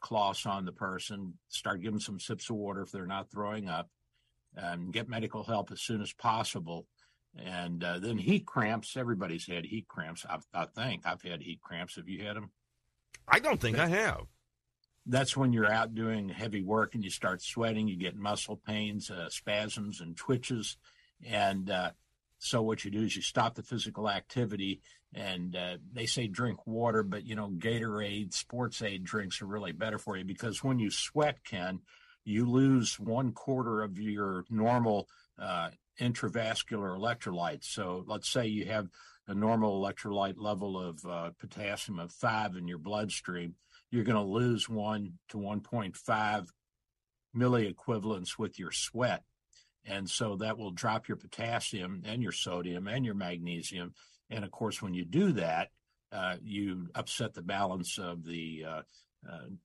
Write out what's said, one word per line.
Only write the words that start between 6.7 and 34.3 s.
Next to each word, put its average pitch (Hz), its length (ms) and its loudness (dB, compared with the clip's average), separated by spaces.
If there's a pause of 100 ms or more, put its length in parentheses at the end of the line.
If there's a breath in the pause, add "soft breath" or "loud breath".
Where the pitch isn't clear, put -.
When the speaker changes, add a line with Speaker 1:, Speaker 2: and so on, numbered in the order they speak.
Speaker 1:
And, 87 480 -4
uh, 87 160 0
then 110 200 -2
heat 120 260 4
cramps, 110 500 0
everybody's 98 520 -2
had 85 180 -4
heat 110 240 -6
cramps. 82 400 -8
I, 85 120 -4 (120)
I 85 140 0
think 110 400 -4
I've 87 160 -2
had 85 180 -8
heat 80 220 -10
cramps. 87 340 -8
Have 87 100 -12
you 92 160 -8
had 104 140 -6
'em? 104 140 -8 (760)
Speaker 2:
I 147 120 8
don't 254 200 4
think 113 200 4
I 160 80 6
have. 185 400 2 (800)
Speaker 1:
That's 127 280 4
when 131 200 6
you're 110 180 6
out 113 220 4
doing 110 340 0
heavy 104 320 -2
work 104 340 4
and 113 80 0
you 95 60 -2
start 92 320 -2
sweating, 110 480 0
you 95 80 0
get 90 180 -2
muscle 101 440 -2
pains, 107 520 -4
uh, 87 200 -6
spasms 104 720 -2
and 85 120 -8
twitches. 123 600 0 (500 soft breath)
And, 98 440 2
uh, 90 220 0 (460)
so - 220 2
what 110 240 2
you 101 60 -4
do 104 100 0
is 107 160 2
you 92 60 -4
stop 117 320 2
the - 80 -10
physical 107 480 -2
activity, 98 720 -2 (320 soft breath)
and, 92 420 -4
uh, 90 220 -4 (120)
they 117 140 -6
say 117 220 2
drink 104 400 -2
water, 113 360 4
but, 101 220 -2
you 113 100 -6
know, 104 140 -2
Gatorade, 104 840 0
Sports - 480 -2
Aid 98 220 -2
drinks 98 360 -2
are 98 60 -6
really 98 260 -4
better 107 240 -2
for 98 220 -4
you 92 60 -4
because 98 380 -4
when 131 160 4
you 107 120 4
sweat, 147 540 2
Ken, 92 360 -4 (440 soft breath)
you 107 200 4
lose 127 560 6
one 113 320 2
quarter 117 500 0
of 98 160 -4
your 101 520 -2